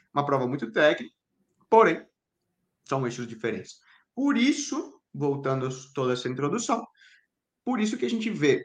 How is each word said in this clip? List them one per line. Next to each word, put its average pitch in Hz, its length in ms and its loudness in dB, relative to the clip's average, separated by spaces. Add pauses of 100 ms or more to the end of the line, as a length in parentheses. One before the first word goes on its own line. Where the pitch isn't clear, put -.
(140)
Uma 139 120 0
prova 135 220 0
muito 135 240 -6
técnica, 156 420 2 (560)
porém, 196 340 6 (840)
são 135 180 -2
eixos 117 220 -6
diferentes. 110 480 -8 (400)
Por 277 200 0
isso, 285 640 -2 (140)
voltando 139 540 -2
a - 20 -4 (240)
toda 127 200 0
essa 123 140 -4
introdução, 185 560 -2 (800)
por 247 160 -2
isso 214 180 0
que - 80 -2
a - 40 -2
gente 220 200 -2
vê 151 360 2